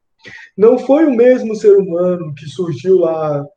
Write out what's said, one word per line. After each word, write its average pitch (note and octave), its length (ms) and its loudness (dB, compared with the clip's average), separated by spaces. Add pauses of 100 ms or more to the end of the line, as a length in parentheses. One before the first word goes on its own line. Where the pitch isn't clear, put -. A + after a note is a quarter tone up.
(560)
Não A#3 220 4
foi D4+ 260 2
o C#4 100 2
mesmo A3+ 400 2
ser G3+ 220 2
humano F3 580 -2
que D3+ 120 -18
surgiu F3 520 -2
lá, D#3 480 -4 (100)